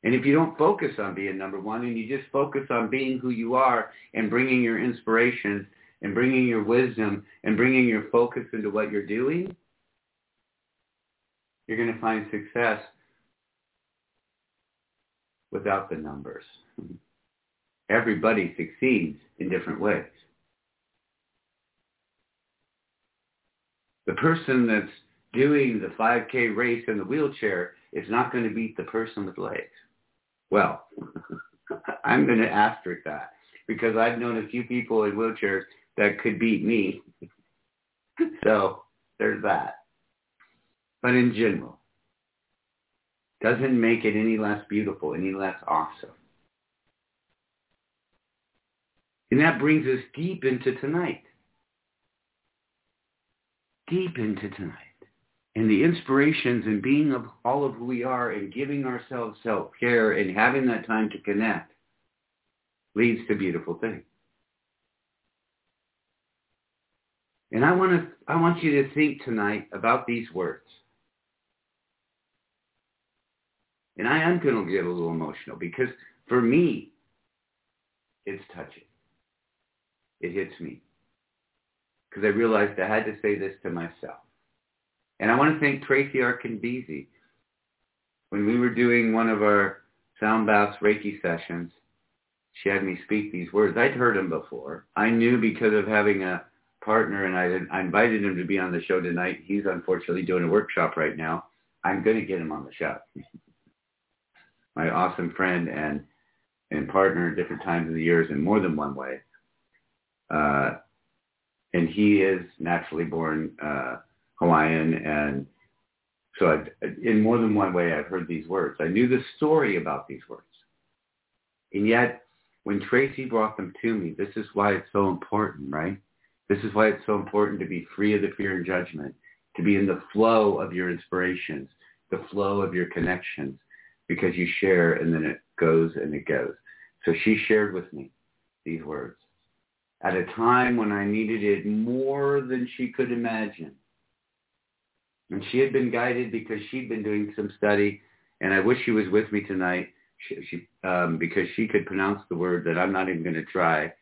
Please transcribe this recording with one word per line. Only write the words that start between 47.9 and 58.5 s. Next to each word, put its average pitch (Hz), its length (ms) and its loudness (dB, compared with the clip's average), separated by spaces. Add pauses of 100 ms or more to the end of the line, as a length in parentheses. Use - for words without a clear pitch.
And 127 100 4
that 160 200 4
brings 151 260 2
us 131 160 -2 (140)
deep 175 280 -6
into 127 360 -2
tonight. 160 420 -4 (2750)
Deep 175 300 -2
into 107 320 -4
tonight. 90 380 -12 (720)
And 110 100 4
the 104 140 6
inspirations 139 840 2
and 107 140 0
being 143 320 2
of 120 120 -4 (200)
all 139 200 0
of 120 100 -2
who 117 100 -12
we 123 200 -4
are 123 260 -2
and 98 240 -8